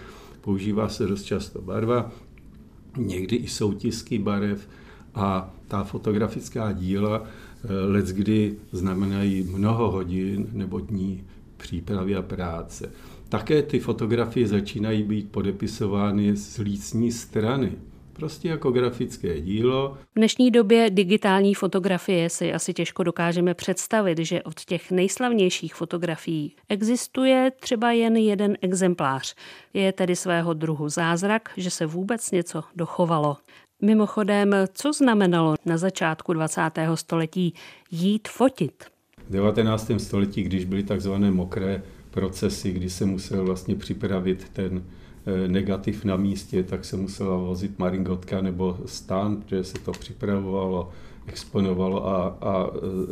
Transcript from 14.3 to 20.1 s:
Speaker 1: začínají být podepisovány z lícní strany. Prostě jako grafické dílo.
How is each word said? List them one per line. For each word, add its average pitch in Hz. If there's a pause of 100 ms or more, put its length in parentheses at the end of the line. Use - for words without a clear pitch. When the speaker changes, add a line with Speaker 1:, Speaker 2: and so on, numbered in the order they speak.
Speaker 1:
začínají 104
být 104
podepisovány 101
z -
lícní 110
strany. 117 (420)
Prostě -
jako 151
grafické 120
dílo. 127 (140)